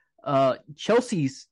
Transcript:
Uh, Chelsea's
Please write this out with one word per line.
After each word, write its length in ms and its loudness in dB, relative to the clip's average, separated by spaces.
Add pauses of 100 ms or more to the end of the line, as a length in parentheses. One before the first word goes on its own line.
(240)
Uh, 320 2 (200)
Chelsea's 760 -2